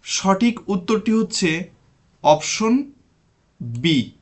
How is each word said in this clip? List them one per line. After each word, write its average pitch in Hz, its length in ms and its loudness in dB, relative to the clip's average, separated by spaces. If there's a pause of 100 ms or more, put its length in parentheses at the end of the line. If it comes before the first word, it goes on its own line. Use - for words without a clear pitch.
সঠিক 196 640 0
উত্তরটি 214 420 -2
হচ্ছে 190 580 -2 (540)
অপশন 220 680 2 (680)
বি 120 500 0 (100)